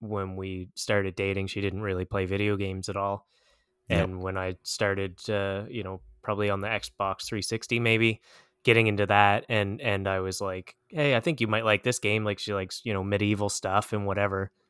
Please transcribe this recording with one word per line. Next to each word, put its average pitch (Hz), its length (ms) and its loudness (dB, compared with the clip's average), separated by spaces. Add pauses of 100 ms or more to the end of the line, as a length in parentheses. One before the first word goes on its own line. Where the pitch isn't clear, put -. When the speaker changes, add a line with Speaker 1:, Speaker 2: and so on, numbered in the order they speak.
Speaker 1:
when 101 340 -6
we 95 400 -8
started 98 400 0
dating, 98 320 0
she 98 140 -8
didn't 98 220 -2
really 92 240 -2
play 98 180 -2
video 101 320 0
games 95 320 -4
at 98 80 -6
all. 101 320 -2 (600)
Speaker 2:
Yep. 101 120 2
Speaker 1:
And 92 200 -2
when 95 160 -2
I 92 280 -2
started, 98 560 -2 (100)
uh, 98 380 -2
you 110 160 -8
know, 95 160 -10 (220)
probably 104 280 0
on 98 100 0
the 101 60 -4
Xbox 101 600 -4
three 107 160 -4
sixty 113 360 -2
maybe, 113 420 4 (440)
getting 113 240 6
into 101 180 2
that, 104 420 6
and, 104 320 0
and 98 280 0
I 95 100 0
was 95 220 -4
like, 92 340 -8 (140)
"Hey, 147 260 0
I 117 60 2
think 147 200 -2
you 117 60 2
might 107 180 0
like 107 200 4
this 123 160 0
game." 107 240 2
Like, 104 160 -2
she 107 120 -6
likes, 95 300 -4
you 117 100 -4
know, 98 120 0
medieval 101 440 2
stuff 98 440 0
and 104 120 -2
whatever. 98 460 0 (200)